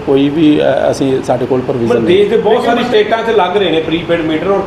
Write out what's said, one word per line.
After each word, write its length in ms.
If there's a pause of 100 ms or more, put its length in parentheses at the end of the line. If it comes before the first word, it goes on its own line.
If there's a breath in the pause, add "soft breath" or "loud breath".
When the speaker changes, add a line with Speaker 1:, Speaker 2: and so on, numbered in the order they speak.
Speaker 1:
ਕੋਈ 240
ਵੀ, 320
ਅ, 300
ਅਸੀਂ, 320
ਸਾਡੇ 220
ਕੋਲ 160
ਪ੍ਰੋਵੀਜ਼ਨ 340
Speaker 2:
ਮਤਲਬ 100
Speaker 1:
ਨਹੀਂ। 120
Speaker 2:
ਦੇਸ਼ 120
ਦੇ 80
ਬਹੁਤ 280
ਸਾਰੀ 180
ਸਟੇਟਾਂ 400
'ਚ 60
ਲੱਗ 280
ਰਹੇ 140
ਨੇ 80
ਪ੍ਰੀਪੇਡ 420
ਮੀਟਰ 260
ਔਰ 200